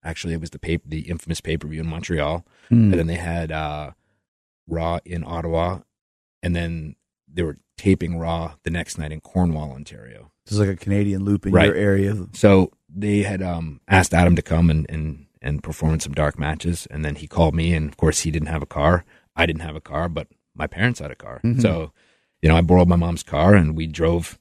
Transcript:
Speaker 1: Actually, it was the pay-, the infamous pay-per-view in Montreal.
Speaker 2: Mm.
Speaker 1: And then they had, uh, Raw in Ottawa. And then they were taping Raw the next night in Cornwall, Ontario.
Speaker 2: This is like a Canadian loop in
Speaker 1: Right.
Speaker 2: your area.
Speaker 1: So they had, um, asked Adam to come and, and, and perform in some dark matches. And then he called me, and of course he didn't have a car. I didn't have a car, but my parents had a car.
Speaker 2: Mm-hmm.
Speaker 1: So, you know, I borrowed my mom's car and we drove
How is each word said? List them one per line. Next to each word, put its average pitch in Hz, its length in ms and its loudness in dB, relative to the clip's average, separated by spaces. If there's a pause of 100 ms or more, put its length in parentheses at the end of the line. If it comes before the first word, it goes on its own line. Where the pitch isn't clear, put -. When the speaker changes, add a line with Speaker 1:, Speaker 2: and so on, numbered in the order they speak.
Speaker 1:
Actually, 82 320 -8
it 82 60 -6
was 78 100 -10
the 71 80 -18
pay-, 82 260 -4
the 78 180 -8
infamous 82 380 -8
pay-per-view 78 420 -6
in 82 40 -6
Montreal. 82 580 -4 (240)
Speaker 2:
Mm. 113 220 6
Speaker 1:
And 92 40 4
then 82 120 2
they 82 80 -2
had, 85 380 -4
uh, 76 400 -8 (720)
Raw 82 380 -2
in 85 200 -8
Ottawa. 82 560 -2 (640)
And 87 140 0
then 82 400 -6 (360)
they 87 100 -4
were 78 160 -6 (180)
taping 85 420 0
Raw 82 360 -6 (100)
the 82 60 -6
next 85 280 -8
night 78 140 -8
in 78 80 -12
Cornwall, 78 520 -2
Ontario. 57 580 -20 (140)
Speaker 2:
This - 100 -10
is 104 60 2
like 101 80 2
a 95 80 -4
Canadian 98 480 -2
loop 101 220 0
in 98 60 0
Speaker 1:
Right. 85 140 6
Speaker 2:
your 71 100 2
area. 98 560 0
Speaker 1:
So 98 400 6 (160)
they 104 340 0
had, 95 200 -4
um, 82 460 -6
asked 95 240 4
Adam 87 240 6
to 85 60 0
come 82 280 4
and, 78 200 2
and, 76 360 -8 (140)
and 71 220 -6
perform 78 320 -2
in 78 60 -2
some - 120 -10
dark 73 260 -2
matches. 80 520 -4
And 78 140 -8
then 73 120 -4
he 78 120 -16
called 80 260 2
me, 82 200 2
and 78 140 -2
of 69 80 -14
course 78 240 0
he 80 100 -4
didn't 76 180 -4
have 80 140 -4
a 67 40 -10
car. 82 380 2 (320)
I 85 100 2
didn't 80 160 -4
have 78 140 -10
a 78 40 -12
car, 78 280 -6
but 78 200 -8 (260)
my 76 120 -6
parents 113 340 -4
had 73 100 -12
a 62 60 -14
car. 60 280 -16
Speaker 2:
Mm-hmm. 120 160 0
Speaker 1:
So, 82 320 0 (500)
you 80 60 4
know, 80 80 6
I 82 40 6
borrowed 87 280 6
my 87 80 6
mom's 85 260 0
car 87 320 4
and 78 220 4
we 80 100 -4
drove 82 540 -2